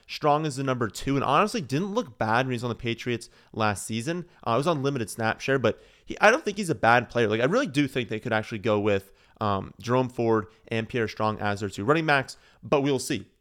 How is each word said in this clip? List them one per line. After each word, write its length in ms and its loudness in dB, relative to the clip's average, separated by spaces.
Strong 400 0
is 100 -6
the 80 -4
number 240 0
two, 280 -2
and 60 0
honestly 380 2
didn't 320 -4
look 240 -4
bad 300 2
when 60 -4
he 20 -2
was 100 -6
on 60 -2
the 40 -4
Patriots 540 -6
last 340 -2
season. 380 -4
Uh, 40 0
I 60 4
was 100 2
on 160 0
limited 280 -2
snap 320 -2
share, 160 2
but 200 0
he, 160 -10
I 80 10
don't 120 2
think 140 -4
he's 140 -2
a 40 0
bad 360 4
player. 180 2
Like, 140 2
I 20 4
really 220 2
do 200 0
think 220 -4
they 100 -6
could 140 -6
actually 280 -2
go 200 2
with, 320 0
um, 360 -2
Jerome 300 0
Ford 380 2
and 200 -4
Pierre 180 -2
Strong 340 -2
as 200 -2
their 80 -4
two 160 -8
running 220 2
backs, 320 0
but 180 2
we'll 180 2
see, 280 -6